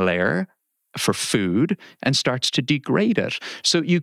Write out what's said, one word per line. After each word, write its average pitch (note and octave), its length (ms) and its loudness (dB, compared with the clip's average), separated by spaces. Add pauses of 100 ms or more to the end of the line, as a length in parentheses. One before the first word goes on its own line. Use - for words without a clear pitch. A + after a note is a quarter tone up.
layer F#2 420 2 (500)
for - 160 0
food G#2+ 640 0 (280)
and C#3 120 2
starts - 360 -2
to C#3+ 100 0
degrade D3+ 560 0
it. - 220 -4 (240)
So E3+ 180 2
you, E3+ 220 2